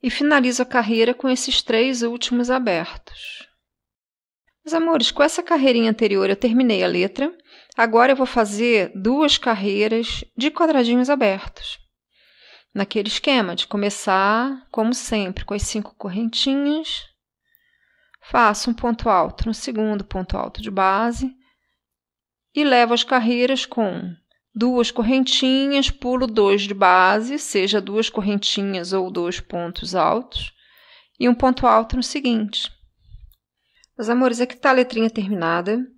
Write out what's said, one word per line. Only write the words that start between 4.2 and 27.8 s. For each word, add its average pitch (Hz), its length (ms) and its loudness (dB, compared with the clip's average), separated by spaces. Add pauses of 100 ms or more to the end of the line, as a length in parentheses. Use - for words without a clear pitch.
Meus 311 100 -6
amores, 330 360 2
com - 120 0
essa 320 200 2
carreirinha 262 480 2
anterior 202 380 2
eu 196 80 2
terminei 226 460 2
a 180 60 2
letra. 196 480 -2 (400)
Agora 233 360 4
eu 254 40 4
vou 262 100 0
fazer 214 680 0
duas 269 440 2
carreiras 220 840 -2 (120)
de 277 140 0
quadradinhos 254 580 2
abertos. 226 720 -2 (960)
Naquele 202 340 -4
esquema 214 460 0
de - 120 -6
começar, 208 1040 -2
como 226 240 0
sempre, 196 500 -4
com 202 100 -8
as 202 80 -4
cinco - 340 -8
correntinhas. 269 1080 -4 (1160)
Faço 233 500 0
um 233 40 -2
ponto 233 340 -2
alto 180 380 0
no 226 80 -2
segundo, 214 500 -4
ponto 190 320 -6
alto 190 260 -8
de 214 80 -8
base. 220 640 0 (1200)
E 294 80 0
levo 240 320 4
as 240 80 0
carreiras 247 640 0
com 180 480 -4 (400)
duas 240 360 0
correntinhas, 262 1000 0
pulo 247 360 -2
dois 202 360 4
de 202 120 -6
base, 196 640 4
seja 202 420 0